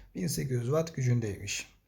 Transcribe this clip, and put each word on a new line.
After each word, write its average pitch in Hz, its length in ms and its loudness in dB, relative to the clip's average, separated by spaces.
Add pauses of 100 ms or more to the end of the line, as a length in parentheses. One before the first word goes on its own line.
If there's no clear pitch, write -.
(140)
Bin 185 120 -2
sekiz 139 300 0
yüz 120 80 0
watt 156 300 2
gücündeymiş. 113 720 0 (220)